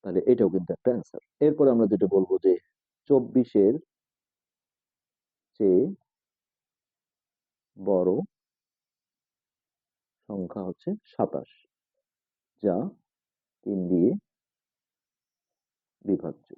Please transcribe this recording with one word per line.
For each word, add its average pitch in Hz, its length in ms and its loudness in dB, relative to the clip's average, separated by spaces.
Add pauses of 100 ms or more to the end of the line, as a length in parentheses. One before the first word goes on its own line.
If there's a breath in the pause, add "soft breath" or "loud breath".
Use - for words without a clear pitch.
তাহলে 92 240 -2
এটাও 117 240 2
কিন্তু 87 240 -4
একটা - 180 -2
অ্যান্সার। - 280 -8 (200)
এরপরে 147 320 2
আমরা 117 160 2
যেটা 95 240 0
বলবো 95 320 0
যে 90 140 4 (500)
চব্বিশের 120 680 2 (1800)
চেয়ে 110 360 2 (1900)
বড় 95 420 0 (2000)
সংখ্যা 98 360 -10
হচ্ছে 92 300 -10 (120)
সাতাশ, - 600 -8 (960)
যা 104 260 -2 (720)
তিন 95 240 -6
দিয়ে 90 260 2 (1900)
বিভাজ্য। - 520 -6